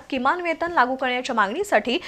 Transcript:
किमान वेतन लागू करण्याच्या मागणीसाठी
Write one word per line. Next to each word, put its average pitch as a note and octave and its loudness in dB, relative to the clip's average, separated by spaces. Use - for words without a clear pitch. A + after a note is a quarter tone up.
किमान C#4 0
वेतन E4+ -2
लागू D4+ 2
करण्याच्या B3+ -2
मागणीसाठी A#3 2